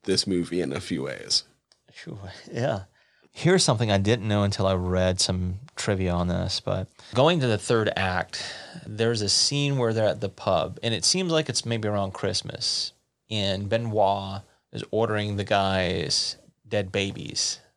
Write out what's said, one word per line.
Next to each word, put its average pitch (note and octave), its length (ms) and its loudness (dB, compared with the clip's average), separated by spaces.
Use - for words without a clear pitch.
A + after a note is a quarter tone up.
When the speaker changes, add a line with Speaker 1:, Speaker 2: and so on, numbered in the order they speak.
Speaker 1:
this F#2+ 220 0
movie F2+ 360 0
in C2+ 120 -2
a F2+ 80 -4
few C#2+ 220 -4
ways. G1+ 400 -2
Speaker 2:
Phew, C#3+ 260 -14
yeah. A#2 320 -2
Here's F3+ 300 4
something A#2 280 4
I G2 60 6
didn't G#2+ 300 2
know G#2 160 4
until G2+ 240 2
I F#2+ 60 4
read F#2 480 2
some F#2 380 0
trivia F#2+ 340 0
on F2 160 2
this, F2+ 320 -2
but F#2+ 280 -2
going D#3 260 4
to B2+ 80 2
the G#2+ 100 2
third A2 380 2
act, F#2 480 -2
there's A2 360 0
a G2+ 80 0
scene C#3+ 480 2
where A#2 160 2
they're A2 160 2
at G#2 100 -2
the G2+ 80 -2
pub, F2 560 -2
and A#2 100 0
it G2 120 -2
seems F#3 260 0
like D#3 160 2
it's - 180 -2
maybe A2+ 220 -2
around G2+ 260 -2
Christmas, - 800 -4
and G2 400 -2
Benoit G2+ 720 0
is A2 180 -8
ordering G#2 460 0
the G2+ 80 -2
guys F#2+ 920 0
dead G#2 240 -2
babies. - 680 -4